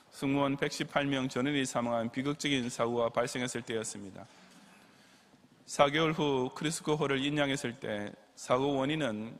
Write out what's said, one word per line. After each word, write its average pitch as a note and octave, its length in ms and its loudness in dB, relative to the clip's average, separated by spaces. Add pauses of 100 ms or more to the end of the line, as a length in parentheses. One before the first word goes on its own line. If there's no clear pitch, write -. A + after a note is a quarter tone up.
(100)
승무원 C#3 480 2
백십팔 D3 480 -4
명 C3+ 200 0
전원이 C3+ 380 0
사망한 A#2 480 -2
비극적인 C#3 560 -2
사고가 A#2+ 400 0
발생했을 B2 540 -2
때였습니다. G2+ 640 -6 (1400)
사 - 240 4
개월 D#3 240 4
후 C#3 420 2
쿠르스크호를 C#3+ 680 0
인양했을 C#3 560 0
때 G#2 320 -4 (220)
사고 C3+ 400 2
원인은 C3 640 0